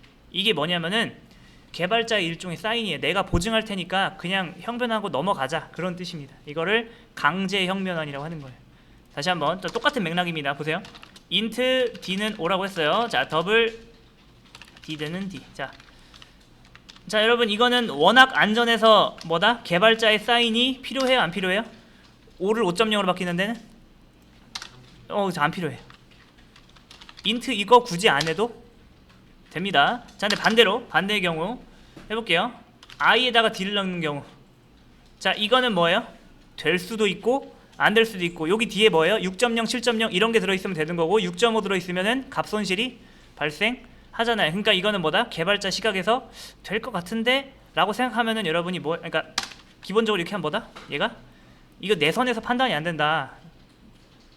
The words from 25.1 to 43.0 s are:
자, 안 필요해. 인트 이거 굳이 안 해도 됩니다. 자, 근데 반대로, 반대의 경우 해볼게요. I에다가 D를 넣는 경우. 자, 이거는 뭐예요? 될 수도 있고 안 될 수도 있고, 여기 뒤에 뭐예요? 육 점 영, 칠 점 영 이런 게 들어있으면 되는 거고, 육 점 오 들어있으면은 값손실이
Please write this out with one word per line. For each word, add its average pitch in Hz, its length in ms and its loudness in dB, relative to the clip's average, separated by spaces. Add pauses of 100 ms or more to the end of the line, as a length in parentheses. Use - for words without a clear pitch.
자, 160 140 0
안 160 80 2
필요해. 151 260 -6 (1400)
인트 240 300 -2
이거 226 320 6
굳이 190 240 0
안 143 180 2
해도 190 340 -2 (880)
됩니다. 180 540 2 (120)
자, 202 120 -2
근데 208 120 2
반대로, 220 460 4
반대의 196 340 0
경우 180 420 -4 (480)
해볼게요. 220 420 0 (460)
I에다가 220 540 4
D를 202 220 -6
넣는 185 260 -2
경우. 147 240 -4 (920)
자, 190 140 -2
이거는 240 420 2
뭐예요? 175 320 2 (500)
될 165 220 0
수도 208 280 -2
있고 240 540 -2 (220)
안 180 120 6
될 226 100 6
수도 196 200 -8
있고, 170 260 -4
여기 220 160 0
뒤에 208 240 4
뭐예요? 175 320 2
육 185 160 -6
점 233 180 0
영, 226 80 -2
칠 233 160 -4
점 226 220 0
영 220 100 -2
이런 214 200 2
게 220 60 4
들어있으면 190 360 -2
되는 156 220 -4
거고, 175 260 2
육 175 160 -4
점 226 180 2
오 208 60 0
들어있으면은 190 680 -2
값손실이 214 680 -4 (380)